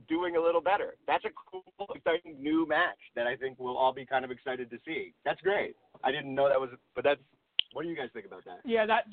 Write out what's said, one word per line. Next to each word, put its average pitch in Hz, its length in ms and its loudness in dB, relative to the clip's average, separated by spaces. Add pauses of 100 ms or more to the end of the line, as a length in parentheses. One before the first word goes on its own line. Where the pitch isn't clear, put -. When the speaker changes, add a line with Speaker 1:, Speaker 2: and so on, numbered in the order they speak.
Speaker 1:
doing 170 260 0
a 160 60 4
little 170 200 4
better. 170 360 0 (100)
That's 160 160 2
a 220 60 -4 (200)
cool, 185 140 -12 (320)
exciting 165 480 -2
new 156 240 2
match 156 320 0 (160)
that 117 100 0
I 127 120 -2
think 131 200 -6
we'll 127 200 -6
all 131 160 4
be 131 120 -8
kind 131 200 -2
of 127 40 -8
excited 127 400 -6
to 117 160 -12
see. 113 280 -8 (100)
That's 156 160 -2
great. 170 380 0 (260)
I 131 80 2
didn't 139 240 -4
know 139 140 6
that 135 100 4
was, 131 100 -4 (240)
but - 120 -2
that's, 143 160 4 (500)
what 156 120 -8
do 170 60 -6
you 170 60 -6
guys 143 160 -6
think 208 140 -12
about 196 180 -16
that? - 220 -16
Speaker 2:
Yeah, 226 200 2
that, 220 280 2